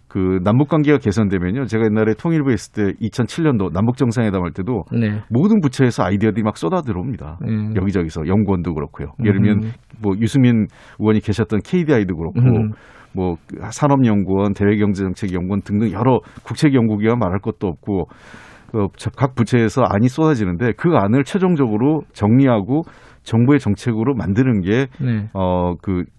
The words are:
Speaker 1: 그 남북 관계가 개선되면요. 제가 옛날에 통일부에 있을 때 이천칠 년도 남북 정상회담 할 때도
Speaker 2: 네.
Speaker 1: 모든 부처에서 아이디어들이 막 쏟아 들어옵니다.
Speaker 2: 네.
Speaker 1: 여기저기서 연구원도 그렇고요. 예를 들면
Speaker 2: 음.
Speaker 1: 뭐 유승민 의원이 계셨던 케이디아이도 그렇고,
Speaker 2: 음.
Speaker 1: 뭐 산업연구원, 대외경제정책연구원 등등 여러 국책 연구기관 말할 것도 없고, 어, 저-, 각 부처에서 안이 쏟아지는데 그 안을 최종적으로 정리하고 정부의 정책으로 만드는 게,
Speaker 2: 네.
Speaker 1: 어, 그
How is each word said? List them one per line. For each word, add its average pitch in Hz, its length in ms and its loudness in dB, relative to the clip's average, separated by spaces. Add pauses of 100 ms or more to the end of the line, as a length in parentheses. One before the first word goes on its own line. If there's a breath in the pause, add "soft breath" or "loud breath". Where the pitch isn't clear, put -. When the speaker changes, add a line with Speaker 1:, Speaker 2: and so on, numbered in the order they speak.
Speaker 1:
그 95 360 0
남북 123 240 2
관계가 147 300 2
개선되면요. 98 680 0
제가 110 220 0
옛날에 110 280 2
통일부에 151 380 0
있을 - 220 -4
때 101 260 0
이천칠 117 440 -4
년도 101 260 2
남북 113 260 0
정상회담 110 460 0
할 85 100 -4
때도 98 400 -6
Speaker 2:
네. 107 380 -2
Speaker 1:
모든 196 300 2
부처에서 127 440 0
아이디어들이 101 380 0
막 104 160 -2
쏟아 165 240 -2
들어옵니다. 90 580 -8
Speaker 2:
네. 107 340 -4
Speaker 1:
여기저기서 90 520 -2
연구원도 92 480 0
그렇고요. 71 340 -8 (160)
예를 98 160 2
들면 104 240 2
Speaker 2:
음. 113 80 -8 (300)
Speaker 1:
뭐 101 180 0
유승민 117 460 2 (320 loud breath)
의원이 107 220 2
계셨던 107 440 -2
케이디아이도 135 500 0
그렇고, 82 260 -6
Speaker 2:
음. 113 320 2 (420 loud breath)
Speaker 1:
뭐 90 220 -2 (340)
산업연구원, 104 840 2
대외경제정책연구원 98 1120 -2
등등 104 300 -2
여러 120 280 2 (220 loud breath)
국책 135 320 0
연구기관 110 440 2
말할 95 220 -2
것도 107 260 -6
없고, 92 420 -4 (680 loud breath)
어, 101 220 0
저-, - 140 -8
각 131 240 -2
부처에서 117 540 2
안이 104 200 2
쏟아지는데 113 680 0
그 175 200 0
안을 113 280 2
최종적으로 147 760 0 (100)
정리하고 120 680 2 (400 loud breath)
정부의 127 380 2
정책으로 113 540 -2
만드는 110 460 0
게, 117 280 0 (120)
Speaker 2:
네. 113 320 -4
Speaker 1:
어, 90 440 -2
그 90 280 -4 (140)